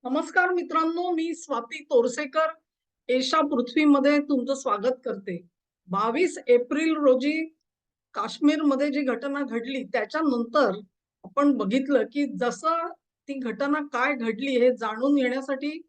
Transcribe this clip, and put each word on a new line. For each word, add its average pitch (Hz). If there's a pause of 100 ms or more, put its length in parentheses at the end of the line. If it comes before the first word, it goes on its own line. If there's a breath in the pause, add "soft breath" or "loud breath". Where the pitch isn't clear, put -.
नमस्कार 330
मित्रांनो, 339
मी 330
स्वाती 285
तोरसेकर, 294 (600)
एशा 262
पृथ्वीमध्ये 294
तुमचं 269
स्वागत 247
करते. 196 (400)
बावीस 233 (100)
एप्रिल 285
रोजी 294 (580)
काश्मीरमध्ये 294
जी 285
घटना 277
घडली, 233
त्याच्यानंतर 233 (440)
आपण 277
बघितलं 240
की 285
जसं 311 (100)
ती -
घटना 277
काय 285
घडली 233
हे 247
जाणून 226
घेण्यासाठी 269